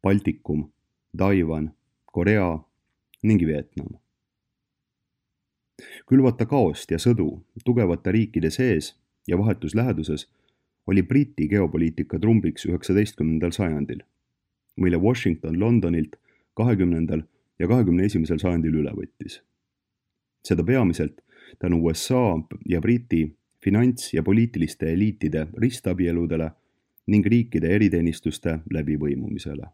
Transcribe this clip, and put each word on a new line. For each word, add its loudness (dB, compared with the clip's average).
Baltikum, -2
Taiwan, 0
Korea 0
ning 4
Vietnam. -6
Külvata 4
kaost 0
ja 0
sõdu 0
tugevate 0
riikide 0
sees -2
ja 0
vahetus -2
läheduses -2
oli 4
Briti 0
geopoliitika 0
trumbiks 2
üheksateistkümnendal 0
sajandil, -4
mille 2
Washington 0
Londonilt 0
kahekümnendal 0
ja 0
kahekümne 2
esimesel 0
sajandil 0
üle -2
võttis. -14
Seda 2
peamiselt 0
tänu 0
U 2
S -6
A 2
ja 0
Briti 0
finants- 0
ja 0
poliitiliste 0
eliitide -2
ristabieludele -2
ning 4
riikide 2
eriteenistuste 0
läbivõimumisele. -6